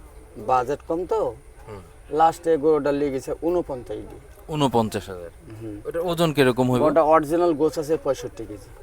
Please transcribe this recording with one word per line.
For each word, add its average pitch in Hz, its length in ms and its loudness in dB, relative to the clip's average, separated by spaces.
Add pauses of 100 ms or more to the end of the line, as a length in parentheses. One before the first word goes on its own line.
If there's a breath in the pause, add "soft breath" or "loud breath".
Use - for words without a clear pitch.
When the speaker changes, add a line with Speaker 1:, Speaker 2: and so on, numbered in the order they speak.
(380)
Speaker 1:
বাজেট 127 500 0
কম 170 180 -4
তো, 170 280 -2 (340)
Speaker 2:
হুম। 101 140 -14 (280)
Speaker 1:
লাস্টে 160 480 2
গরুটা 147 340 2
লিগেছে 143 420 -2 (100)
ঊনপঞ্চাশ 147 540 -4
দিয়ে। - 300 -16 (220)
Speaker 2:
ঊনপঞ্চাশ 117 600 0
হাজার। 87 200 -12 (320)
Speaker 1:
হুম। 107 240 -12
Speaker 2:
ওটার 160 200 -6
ওজন 170 280 0
কিরকম 127 380 4
হইব? 127 120 2
Speaker 1:
ওটা 156 180 4
অরিজিনাল 160 520 4
গোছ 151 260 0
আছে 151 240 0
পঁয়ষট্টি 127 420 -6
কেজি। 104 240 -16 (140)